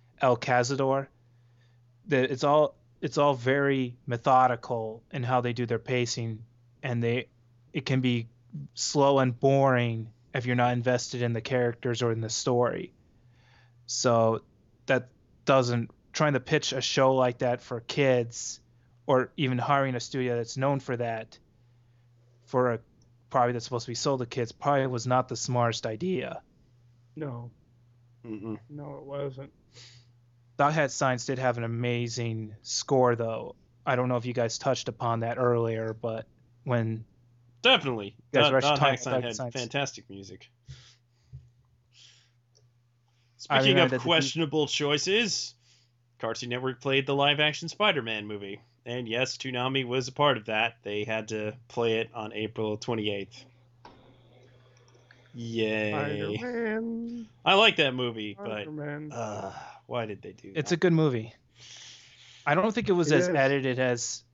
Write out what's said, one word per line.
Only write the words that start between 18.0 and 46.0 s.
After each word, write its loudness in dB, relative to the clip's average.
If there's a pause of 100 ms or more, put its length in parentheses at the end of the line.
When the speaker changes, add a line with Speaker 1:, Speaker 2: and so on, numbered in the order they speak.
Speaker 1:
or 2
even 0
hiring 0
a -4
studio -4
that's -6
known 0
for -6
that, -8 (1080)
for 2
a -4 (500)
property 2
that's -6
supposed -6
to -10
be -8
sold -2
to -4
kids, -6
probably 0
was -4
not 2
the -8
smartest -2
idea. -6 (720)
Speaker 2:
No. -10 (760)
Speaker 3:
Mm-mm. -10 (120)
Speaker 2:
No, -14
it -16
wasn't. -10 (1080)
Speaker 1:
Dot 4
Hat 2
Signs 0
did -4
have 2
an -4
amazing -4
score, 2
though. -6 (300)
I 0
don't 0
know 0
if -2
you -6
guys -2
touched -2
upon -2
that -4
earlier, 0
but -8 (380)
when -2 (580)
Speaker 3:
Definitely. 2 (160)
Speaker 1:
you 4
guys 8
Speaker 3:
Dot, 4
Speaker 1:
were 6
actually 4
Speaker 3:
Dot 4
Speaker 1:
talking 6
Speaker 3:
Hack -2
Sign -4
Speaker 1:
about 0
Speaker 3:
had -6
Speaker 1:
Signs. -8
Speaker 3:
fantastic -6
music. -18 (3000)
Speaker 1:
I 4
Speaker 3:
Speaking 6
Speaker 1:
remember 8
Speaker 3:
of 0
Speaker 1:
that 0
the -4
Speaker 3:
questionable 2
choices, 0 (640)